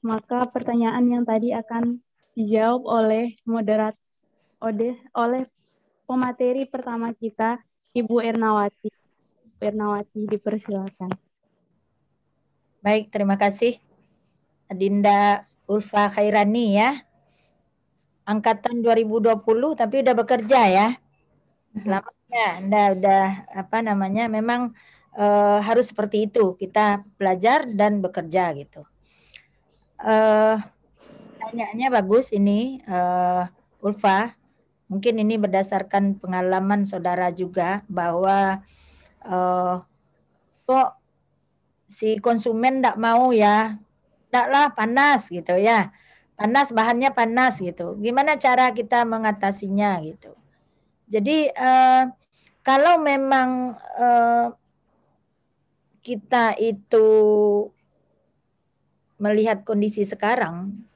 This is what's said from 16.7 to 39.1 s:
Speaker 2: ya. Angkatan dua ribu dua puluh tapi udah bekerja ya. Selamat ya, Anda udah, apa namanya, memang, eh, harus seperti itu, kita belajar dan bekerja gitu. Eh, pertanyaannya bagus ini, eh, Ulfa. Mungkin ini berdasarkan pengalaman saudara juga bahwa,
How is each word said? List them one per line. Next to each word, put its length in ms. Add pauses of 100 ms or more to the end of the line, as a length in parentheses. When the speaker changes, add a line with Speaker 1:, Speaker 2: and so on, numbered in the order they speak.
Speaker 2:
ya. 320 (1200)
Angkatan 560
dua 160
ribu 240
dua 160
puluh 400
tapi 240
udah 80
bekerja 560
ya. 200 (840)
Selamat 400 (160)
ya, 320
Anda 240 (160)
udah, 240 (320)
apa 240
namanya, 480
memang, 480 (360)
eh, 480
harus 320
seperti 400
itu, 240
kita 480 (160)
belajar 480
dan 320
bekerja 560
gitu. 320 (1120)
Eh, 560 (800)
pertanyaannya 560
bagus 400
ini, 560
eh, 560 (400)
Ulfa. 520 (560)
Mungkin 320
ini 160
berdasarkan 800
pengalaman 680
saudara 480
juga 560
bahwa, 720 (600)